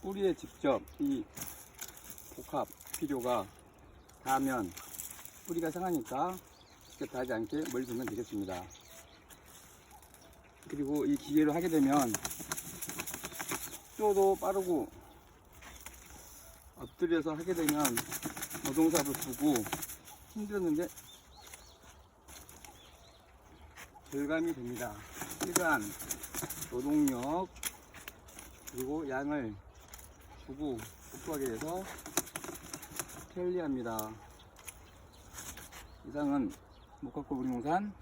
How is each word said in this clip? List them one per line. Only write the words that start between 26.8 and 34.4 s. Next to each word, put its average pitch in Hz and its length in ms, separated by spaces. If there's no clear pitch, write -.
그리고 139 380
양을 135 440
주고 135 320
복구하게 143 340
돼서 113 380
편리합니다. 131 800